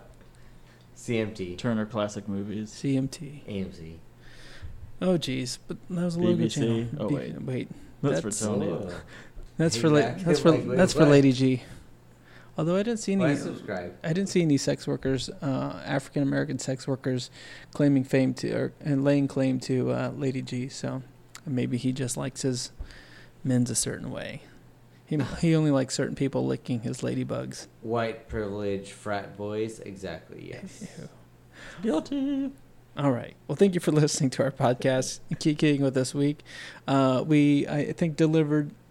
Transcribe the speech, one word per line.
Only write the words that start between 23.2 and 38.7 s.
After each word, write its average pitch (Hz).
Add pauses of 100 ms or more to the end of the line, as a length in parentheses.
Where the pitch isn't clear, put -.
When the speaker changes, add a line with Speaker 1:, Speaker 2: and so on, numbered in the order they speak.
Speaker 3:
men's 123
a 120
certain -
way. - (640)
He, 156 (220)
he 165
only 156
likes 135
certain 131
people 131
licking 127
his 123
ladybugs. 127 (120)
Speaker 1:
White 113
privilege, 101
frat 101
boys, 107
exactly, 92
yes. - (120)
Speaker 3:
Ew. - (760)
Speaker 2:
Guilty. 277 (460)
Speaker 3:
All 143
right. 113 (140)
Well, 143
thank 196
you 170
for 165
listening 151
to -
our 143
podcast 131 (100)
and -
kikiing 151
with 135
us 127
week. 143 (440)
Uh, 135
we, 147
I 147
think, 160
delivered, 151 (200)